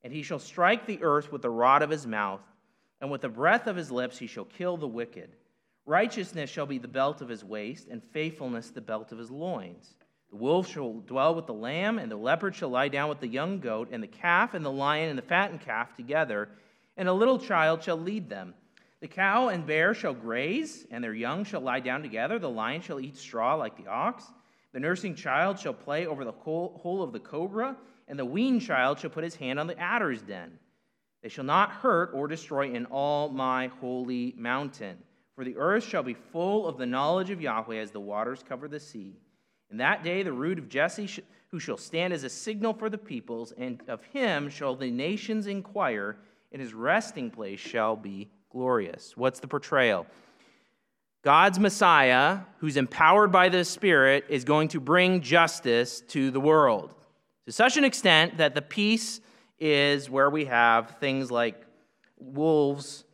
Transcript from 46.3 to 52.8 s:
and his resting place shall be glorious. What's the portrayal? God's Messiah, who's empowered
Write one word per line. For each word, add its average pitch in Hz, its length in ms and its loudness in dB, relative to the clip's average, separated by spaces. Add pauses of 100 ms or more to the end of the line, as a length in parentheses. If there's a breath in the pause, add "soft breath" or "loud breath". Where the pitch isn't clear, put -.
and 135 100 -12
his 113 100 -12
resting 135 580 -2
place 101 300 -10
shall 110 360 0
be 101 340 -12 (180)
glorious. 120 680 -4
What's 127 260 -2
the 139 60 -12
portrayal? 123 600 2 (1120 soft breath)
God's 180 380 6
Messiah, 170 800 6 (220)
who's 143 180 0
empowered 170 520 8